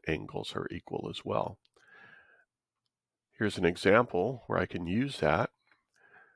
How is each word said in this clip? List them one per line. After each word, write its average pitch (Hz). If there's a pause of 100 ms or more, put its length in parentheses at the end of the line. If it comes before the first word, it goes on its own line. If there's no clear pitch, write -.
angles -
are -
equal -
as -
well. - (1800)
Here's 107
an 95
example 101
where 95
I 87
can 85
use 123
that. 78 (840)